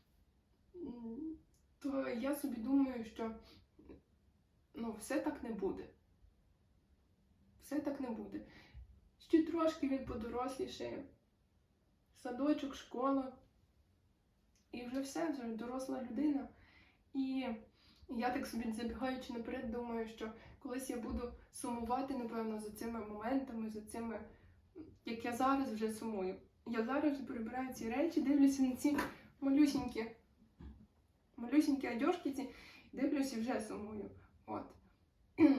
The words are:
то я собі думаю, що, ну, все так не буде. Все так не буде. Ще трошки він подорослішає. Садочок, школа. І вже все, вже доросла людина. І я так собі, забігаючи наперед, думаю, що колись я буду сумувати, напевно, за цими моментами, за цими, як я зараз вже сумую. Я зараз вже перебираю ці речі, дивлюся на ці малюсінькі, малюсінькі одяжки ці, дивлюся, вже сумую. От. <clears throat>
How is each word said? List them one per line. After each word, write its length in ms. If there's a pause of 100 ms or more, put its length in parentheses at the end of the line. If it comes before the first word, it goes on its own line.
(1800)
то 300
я 260
собі 200
думаю, 500
що, 300 (1400)
ну, 200
все 280
так 220
не 80
буде. 380 (1700)
Все 180
так 200
не 100
буде. 360 (720)
Ще 260
трошки 460
він 160
подорослішає. 960 (1200)
Садочок, 520
школа. 580 (1400)
І 140
вже 160
все, 280
вже 140
доросла 600
людина. 440 (640)
І 320 (640)
я 200
так 180
собі, 240
забігаючи 640
наперед, 380
думаю, 360
що 240 (280)
колись 300
я 80
буду 360 (180)
сумувати, 640
напевно, 460
за 120
цими 340
моментами, 640
за 120
цими, 380 (880)
як 200
я 80
зараз 400
вже 180
сумую. 440 (320)
Я 160
зараз 300
вже 100
перебираю 500
ці 160
речі, 320
дивлюся 420
на 120
ці 220 (440)
малюсінькі, 640 (1300)
малюсінькі 520
одяжки 420
ці, 180 (440)
дивлюся, 460
вже 220
сумую. 480 (360)
От. 180 (720)
<clears throat> 220